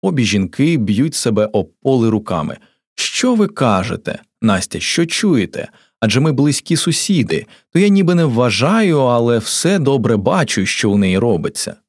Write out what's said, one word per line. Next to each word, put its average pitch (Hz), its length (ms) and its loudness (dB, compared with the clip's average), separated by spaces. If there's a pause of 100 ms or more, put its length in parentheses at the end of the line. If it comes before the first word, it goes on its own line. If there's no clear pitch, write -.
Обі 160 220 0
жінки 104 520 0
б'ють 113 380 0
себе 107 320 0
об 104 260 -2 (100)
поли 127 280 2
руками. 90 480 -4 (360)
"Що - 400 -2
ви 208 140 2
кажете?" - 760 -2 (200)
Настя. 98 380 -2
"Що - 260 -2
чуєте? 127 640 -2 (320)
Адже 113 200 2
ми 156 120 2
близькі 143 440 0
сусіди. 160 720 -2 (260)
То 165 60 2
я 202 100 4
ніби 190 260 4
не 170 100 4
вважаю, 143 760 2
але 120 380 2
все 175 400 -2
добре 131 380 2
бачу, 104 500 0
що - 240 -2
у 101 80 2
неї 95 200 2
робиться". 98 580 -2 (120)